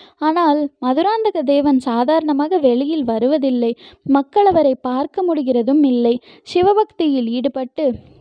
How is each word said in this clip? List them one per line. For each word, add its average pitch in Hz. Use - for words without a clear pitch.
ஆனால் 311
மதுராந்தக 349
தேவன் 277
சாதாரணமாக 302
வெளியில் 285
வருவதில்லை. 240
மக்கள் 285
அவரை 294
பார்க்க 277
முடிகிறதும் 269
இல்லை. 240
சிவபக்தியில் 349
ஈடுபட்டு 262